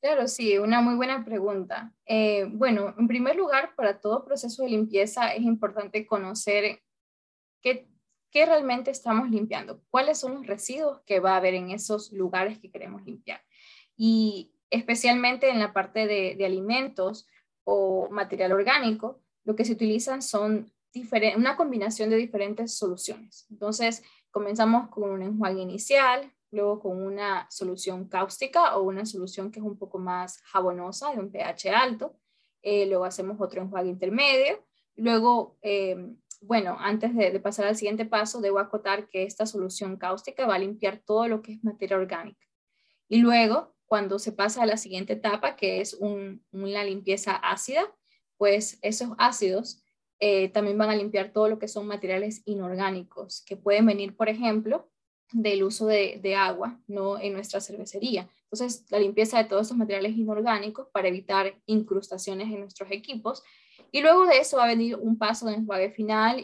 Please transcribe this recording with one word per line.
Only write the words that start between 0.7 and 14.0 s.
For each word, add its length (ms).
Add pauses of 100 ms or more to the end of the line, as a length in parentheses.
muy 140
buena 280
pregunta. 680 (120)
Eh, 460
bueno, 460
en 100
primer 300
lugar, 380
para 260
todo 240
proceso 380
de 60
limpieza 640
es 100
importante 640
conocer 760 (800)
qué, 260 (420)
qué 160
realmente 460
estamos 380
limpiando, 600
cuáles 300
son 160
los 100
residuos 600
que 160
va 120
a 40
haber 160
en 180
esos 400
lugares 480
que 100
queremos 360
limpiar. 360 (540)
Y 560 (180)